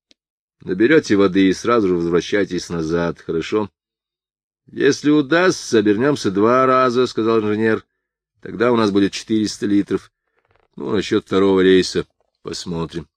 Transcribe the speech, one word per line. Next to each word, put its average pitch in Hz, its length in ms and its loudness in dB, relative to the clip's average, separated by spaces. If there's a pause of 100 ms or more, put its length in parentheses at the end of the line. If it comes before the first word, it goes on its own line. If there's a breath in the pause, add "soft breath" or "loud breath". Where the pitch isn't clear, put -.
(640)
Наберете 110 540 2
воды 98 320 4
и 92 40 4
сразу 110 360 0
же 90 60 2
возвращайтесь 87 760 -2
назад, 85 520 -4
хорошо?» 90 500 -4 (960)
«Если 139 440 -2
удастся, 151 680 0
обернемся 107 520 0
два 117 360 2
раза», 127 400 0
сказал 113 340 -2
инженер. 107 440 -2 (560)
«Тогда 98 320 -2
у 120 40 2
нас 110 140 2
будет 98 220 2
четыреста 110 540 -4
литров. 101 440 -2 (640)
Ну, - 160 -10
насчет 104 340 -2
второго 95 360 2
рейса 92 460 4 (360)
посмотрим». 82 640 -10 (100)